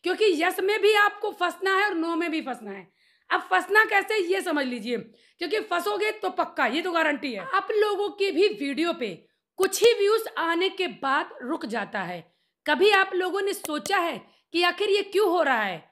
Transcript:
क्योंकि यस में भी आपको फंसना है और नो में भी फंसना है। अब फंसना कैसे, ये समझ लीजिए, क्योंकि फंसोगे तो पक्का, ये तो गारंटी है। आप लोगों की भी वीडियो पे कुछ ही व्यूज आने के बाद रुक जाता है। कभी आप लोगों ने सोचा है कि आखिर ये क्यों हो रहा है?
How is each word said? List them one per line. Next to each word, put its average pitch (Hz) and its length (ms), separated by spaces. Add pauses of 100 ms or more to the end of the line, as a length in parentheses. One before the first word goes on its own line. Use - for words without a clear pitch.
क्योंकि 359 220 (100)
यस 320 240
में 415 220
भी 415 140
आपको 415 360
फंसना 349 460
है 403 80
और 392 100
नो 330 200
में 339 160
भी 311 100
फंसना 226 300
है। 196 160 (420)
अब 349 120
फंसना 381 440
कैसे, 403 380
ये 370 180
समझ 302 240
लीजिए, 240 320
क्योंकि - 640
फंसोगे 403 520
तो 392 180
पक्का, 311 360
ये 285 140
तो 359 100
गारंटी 302 420
है। 190 140
आप 392 260
लोगों 415 380
की 381 200
भी 339 180
वीडियो 285 440
पे 233 200 (460)
कुछ 381 240
ही 466 120
व्यूज 415 320 (120)
आने 339 320
के 370 160
बाद 269 420 (120)
रुक 254 260
जाता 208 340
है। 175 220 (420)
कभी 302 260
आप 381 240
लोगों 370 260
ने 392 120
सोचा 311 440
है 330 240 (320)
कि 339 100
आखिर 349 260
ये 403 140
क्यों 403 260
हो 339 140
रहा 254 200
है? 180 280